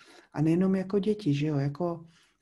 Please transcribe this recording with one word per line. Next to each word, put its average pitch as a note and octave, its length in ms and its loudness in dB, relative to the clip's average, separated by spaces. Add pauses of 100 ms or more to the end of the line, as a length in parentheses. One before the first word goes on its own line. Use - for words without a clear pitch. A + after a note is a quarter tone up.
(320)
a D3 100 -4
nejenom F3 320 4
jako F#3+ 240 -2
děti, G3+ 360 0
že C#3+ 120 0
jo, D3+ 100 0
jako E3 500 -2 (340)